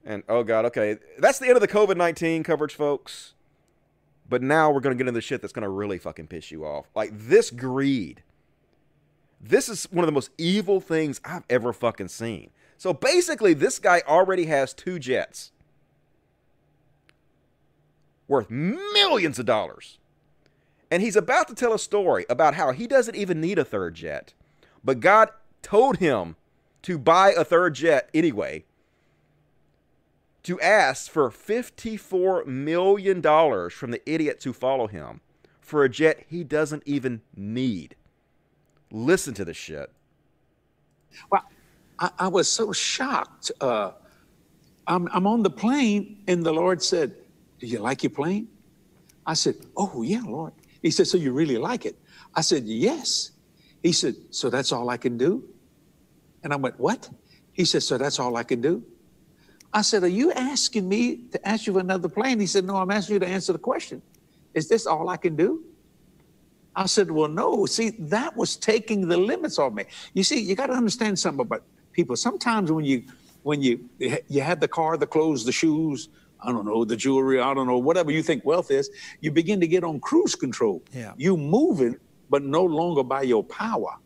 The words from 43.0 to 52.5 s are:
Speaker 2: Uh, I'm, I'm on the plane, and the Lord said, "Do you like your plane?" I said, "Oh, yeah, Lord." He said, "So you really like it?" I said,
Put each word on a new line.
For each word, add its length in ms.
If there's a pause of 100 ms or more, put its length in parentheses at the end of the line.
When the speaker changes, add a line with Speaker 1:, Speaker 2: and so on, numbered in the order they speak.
Speaker 2:
Uh, 320 (920)
I'm, 260
I'm 140
on 160
the 80
plane, 760
and 180
the 80
Lord 300
said, 320 (440)
"Do 80
you 120
like 240
your 80
plane?" 380 (800)
I 80
said, 220 (200)
"Oh, 260
yeah, 220
Lord." 280 (300)
He 80
said, 160
"So 120
you 140
really 260
like 280
it?" 100 (380)
I 60
said, 240